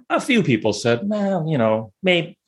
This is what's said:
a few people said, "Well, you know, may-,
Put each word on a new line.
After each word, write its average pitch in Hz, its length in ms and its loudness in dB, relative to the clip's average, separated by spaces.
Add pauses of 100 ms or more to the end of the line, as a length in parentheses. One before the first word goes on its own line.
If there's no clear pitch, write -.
(100)
a 330 100 0
few 240 220 2
people 110 300 0
said, - 320 0
"Well, 196 420 -2
you 156 120 -2
know, 110 340 0 (100)
may-, 175 340 0 (120)